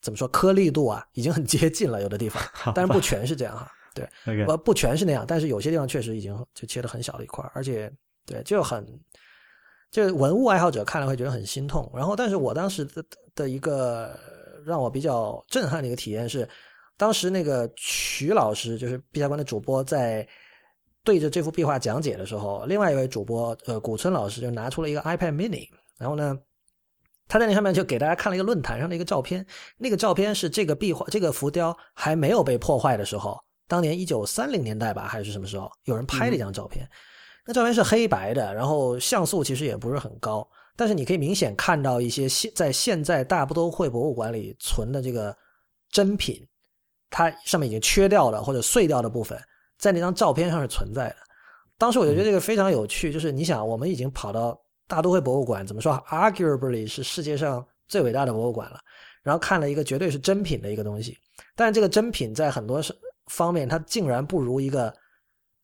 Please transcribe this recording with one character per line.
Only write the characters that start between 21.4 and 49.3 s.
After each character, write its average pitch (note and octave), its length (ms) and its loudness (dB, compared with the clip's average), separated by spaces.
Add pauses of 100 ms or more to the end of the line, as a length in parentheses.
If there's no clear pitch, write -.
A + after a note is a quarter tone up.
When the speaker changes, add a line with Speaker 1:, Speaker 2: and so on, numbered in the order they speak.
Speaker 1:
幅 D#3 80 -2
壁 D#3+ 140 0
画 C#3+ 140 2
讲 A#2+ 220 -2
解 C3 160 -2
的 F#2+ 100 -8
时 A2 80 -8
候， G#2 320 -6
另 F#3+ 120 0
外 F#3 140 4
一 - 20 2
位 C3 120 2
主 A2+ 180 -4
播， A#2 320 -2 (100)
呃， - 140 -4
古 A3 160 -4
村 F#3 160 0
老 A2+ 160 0
师 A#2 120 -8
就 B2 100 -4
拿 A#2 180 -6
出 D#3+ 140 -6
了 D3+ 80 -2
一 D3 40 -2
个 C#3+ 80 -2
iPad E3+ 300 -2
mini， E3+ 360 -4 (300)
然 A#2 100 -6
后 D3 80 -2
呢， C#3+ 200 -2 (920)
他 G#3+ 100 4
在 A3+ 80 6
那 G#3 60 2
上 G#3 100 4
面 F#3+ 120 4
就 F3+ 100 4
给 A#2+ 140 -2
大 C#3 80 2
家 E3 80 2
看 G3+ 160 -2
了 F3+ 60 -2
一 - 20 -2
个 F#3+ 40 0
论 G3+ 200 0
坛 A#2 180 -4
上 E3 80 -2
的 F3 80 -4
一 - 20 -4
个 F3 60 -4
照 E3 160 -2
片， F3+ 240 -6 (320)
那 B3+ 140 -4
个 G3+ 60 2
照 F#3+ 180 2
片 G3+ 200 2
是 F#3 140 -2
这 G#3 160 0
个 D3+ 100 2
壁 F3+ 180 0
画、 - 180 -4
这 G#3+ 100 0
个 E3+ 100 2
浮 C#3 200 -2
雕 E3+ 260 0 (160)
还 D#3 240 0
没 D#3 140 4
有 A#3 120 4
被 - 140 2
破 C#3 220 2
坏 B2 180 2
的 G2+ 80 -2
时 G#2 140 -6
候， G2 200 -6 (300)
当 F3 140 2
年 D#3+ 160 0
一 F#3 60 -4
九 C3 200 -2
三 B3+ 260 -4
零 F3+ 140 -2
年 G#2+ 140 -4
代 A2 160 -2
吧， G2+ 120 -8
还 G#2+ 160 -6
是 G#2 80 -8
什 G#2 80 -8
么 G2 80 -8
时 G2+ 120 -8
候， - 120 -10 (140)
有 B2+ 100 -2
人 A#2+ 120 -4
拍 A#3+ 240 0
了 A3+ 40 2
一 D3+ 40 0
张 G2 140 -4
照 - 140 -8
片。 - 180 -6
Speaker 2:
嗯。 - 60 -16 (560)
Speaker 1:
那 A#3 60 -8
照 A#3+ 100 2
片 A#3 120 2
是 A3 80 6
黑 A3+ 260 4
白 G2 240 0
的， G#2 220 -2
然 A#2+ 120 -2
后 C3 320 2
像 F3 280 2
素 F3+ 180 0
其 C#3 100 -2
实 C#3+ 120 -4
也 G#2+ 100 -2
不 A#2 160 -4
是 C#3+ 60 -2
很 A2 200 -8
高， G#2+ 300 -6 (260)
但 A#3 140 0
是 G#3+ 60 4
你 C#3+ 100 -2
可 E3+ 80 0
以 F#3 60 2
明 D3+ 160 0
显 A#2 200 0
看 D#3+ 260 2
到 B2+ 200 2
一 B2 80 0
些 C3+ 180 -2
现-， - 300 -2
在 D3 160 2
现 E3 320 0
在 D3 180 2
大 D#3+ 220 2
都 E3 260 0
会 D#3 200 0
博 A#2+ 100 -2
物 C#3 140 0
馆 A2+ 180 -4
里 G#2 260 -8
存 A2+ 320 -4
的 C3+ 120 -2
这 B2+ 100 -4
个 G#2 240 -4 (540)
真 G3+ 260 4
品， - 260 -4 (680)
它 E3+ 200 2 (140)
上 E3+ 160 0
面 C3+ 80 0
已 - 20 -2
经 - 120 -2
缺 G3 260 6
掉 F3 220 6
的 G#2+ 120 -4
或 C3 80 -4
者 B2 120 0
碎 G#3+ 240 4
掉 C#3 160 2
的 A2+ 80 0
部 A#2+ 120 -2
分， - 160 -8 (380)